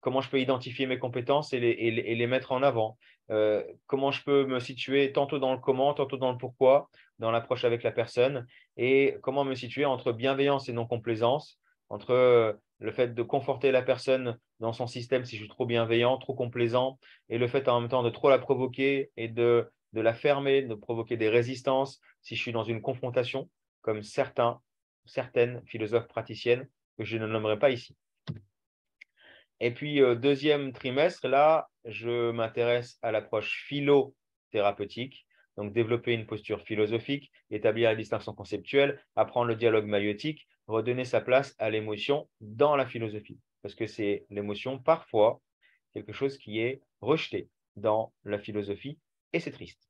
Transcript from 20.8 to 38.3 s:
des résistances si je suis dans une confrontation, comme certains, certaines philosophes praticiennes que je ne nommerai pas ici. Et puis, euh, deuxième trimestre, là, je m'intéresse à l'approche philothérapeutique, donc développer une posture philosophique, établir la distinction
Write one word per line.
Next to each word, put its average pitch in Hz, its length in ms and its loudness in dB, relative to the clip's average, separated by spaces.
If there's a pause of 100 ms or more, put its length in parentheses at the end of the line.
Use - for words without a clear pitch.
des 110 140 2
résistances 131 720 0 (200)
si - 160 -12
je - 60 -4
suis 120 100 -6
dans 113 120 -2
une 113 180 -4
confrontation, 127 680 -4 (320)
comme 107 220 -4
certains, 123 580 -2 (460)
certaines 123 600 -2
philosophes 110 420 -2
praticiennes 120 600 -2 (300)
que 113 60 -6
je 107 120 -6
ne 110 100 -4
nommerai 107 320 0
pas 143 120 4
ici. - 260 -8 (1600)
Et 120 120 0
puis, 143 300 2
euh, 123 140 6
deuxième 139 560 2
trimestre, 139 560 -2
là, 147 400 4 (160)
je 117 480 -2
m'intéresse 117 720 0
à 113 100 -2
l'approche 107 540 -4
philothérapeutique, 135 1600 -2 (300)
donc 101 160 -8
développer 117 400 0
une 110 140 -4
posture 107 360 -8
philosophique, 113 680 -4 (200)
établir 110 380 0
la 110 60 2
distinction 107 400 -8